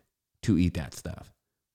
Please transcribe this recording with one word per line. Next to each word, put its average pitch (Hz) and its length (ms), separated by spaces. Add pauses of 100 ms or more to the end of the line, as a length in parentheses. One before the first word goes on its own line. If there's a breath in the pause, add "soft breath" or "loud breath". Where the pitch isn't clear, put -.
(440)
to 95 140
eat 87 180
that 76 180
stuff. - 380 (440)